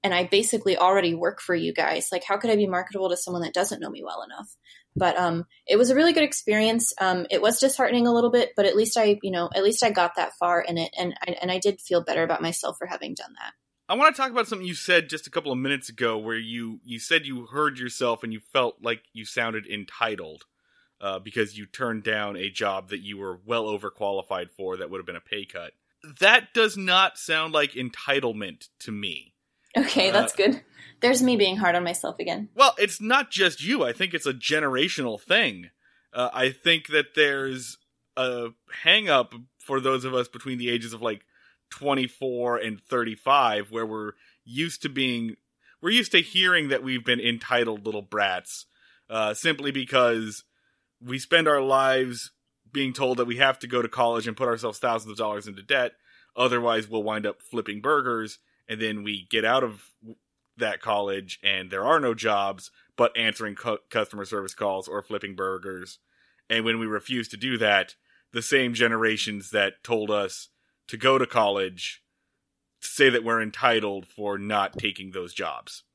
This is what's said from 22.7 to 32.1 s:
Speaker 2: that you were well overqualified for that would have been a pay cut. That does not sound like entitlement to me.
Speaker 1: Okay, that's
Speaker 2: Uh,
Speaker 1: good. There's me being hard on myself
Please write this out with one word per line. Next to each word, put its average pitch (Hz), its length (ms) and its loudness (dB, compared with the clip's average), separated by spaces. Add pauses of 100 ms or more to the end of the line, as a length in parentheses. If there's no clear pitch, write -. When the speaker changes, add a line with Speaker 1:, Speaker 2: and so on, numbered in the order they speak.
Speaker 2:
that 98 120 -8
you 101 160 -12
were 92 280 -10
well 113 200 -2
overqualified 98 840 -4
for 92 260 -6
that 87 120 -10
would 92 100 -10
have 90 80 -12
been 87 80 -12
a 82 60 -14
pay 104 240 -8
cut. 85 280 -14 (460)
That 214 340 4
does 220 240 2
not 185 400 2
sound 160 360 -2
like 147 200 2
entitlement 120 960 -4 (120)
to 113 100 -12
me. 101 420 -10 (420)
Speaker 1:
Okay, - 340 4
that's 196 240 2
Speaker 2:
Uh, - 40 -6
Speaker 1:
good. 214 260 2 (380)
There's 247 200 4
me 254 140 4
being 196 220 2
hard 175 180 4
on 175 80 2
myself 170 340 -4